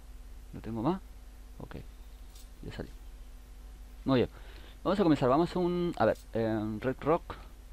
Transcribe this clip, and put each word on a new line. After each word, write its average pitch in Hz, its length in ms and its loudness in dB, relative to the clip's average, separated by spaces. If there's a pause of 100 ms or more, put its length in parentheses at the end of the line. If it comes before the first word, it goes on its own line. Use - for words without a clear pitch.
(520)
¿No 90 80 -12
tengo 110 220 -6
más? 180 180 0 (580)
Ok. - 180 -12 (840)
Ya - 100 -10
salí. - 180 -10 (1120)
Muy 131 160 4
bien. 90 100 2 (520)
Vamos 196 160 0
a 208 40 10
comenzar. 147 260 8
Vamos 156 260 6
a 180 40 0
un... 175 400 2
a 113 60 6
ver, 107 140 4 (140)
em, 110 480 0
Red 127 200 -2
Rock. - 360 0 (360)